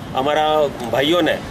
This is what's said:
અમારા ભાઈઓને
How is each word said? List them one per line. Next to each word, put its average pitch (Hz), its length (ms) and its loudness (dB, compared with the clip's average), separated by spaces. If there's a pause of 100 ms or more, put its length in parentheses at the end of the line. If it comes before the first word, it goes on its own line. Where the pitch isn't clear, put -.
(140)
અમારા 151 540 2 (240)
ભાઈઓને 147 460 2 (120)